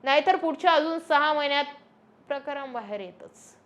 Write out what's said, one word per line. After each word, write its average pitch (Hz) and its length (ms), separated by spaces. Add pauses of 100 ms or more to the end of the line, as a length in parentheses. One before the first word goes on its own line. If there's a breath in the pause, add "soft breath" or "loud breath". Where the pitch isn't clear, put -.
नाहीतर 294 320
पुढच्या 330 360
अजून 320 260
सहा 302 340
महिन्यात 285 320 (640)
प्रकरण 277 440
बाहेर 208 280
येतच. - 540 (120)